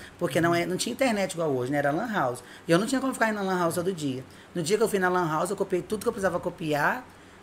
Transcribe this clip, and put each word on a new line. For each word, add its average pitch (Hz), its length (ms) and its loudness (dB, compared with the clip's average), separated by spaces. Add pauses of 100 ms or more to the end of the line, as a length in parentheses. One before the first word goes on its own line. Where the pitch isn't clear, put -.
(180)
porque 175 240 0
não 170 120 4
é, 170 120 2
não 175 100 -2
tinha - 160 -2
internet 214 400 0
igual 165 180 -2
hoje, 127 220 0
né? 147 60 0
Era 143 140 2
lan 214 200 -2
house. 135 320 0 (240)
E 165 60 2
eu 165 40 8
não 208 80 2
tinha 262 140 0
como 262 140 -2
ficar 226 160 2
indo 214 60 -2
na 208 60 -4
lan 190 160 0
house 170 180 0
todo 180 180 -2
dia. 139 280 -4 (320)
No 175 80 -2
dia 165 140 0
que 214 80 4
eu 208 60 4
fui 196 100 0
na 185 80 4
lan 180 220 2
house, 160 200 0
eu 196 60 -4
copiei 185 260 -2
tudo 202 200 -6
que - 80 -2
eu - 20 2
precisava 180 300 0
copiar, 170 680 -2 (360)